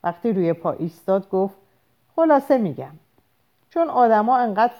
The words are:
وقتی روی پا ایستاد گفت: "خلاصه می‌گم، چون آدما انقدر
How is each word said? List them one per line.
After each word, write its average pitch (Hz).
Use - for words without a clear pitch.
وقتی 190
روی 170
پا 165
ایستاد 190
گفت: 196
"خلاصه 294
می‌گم، 147
چون 330
آدما 240
انقدر 233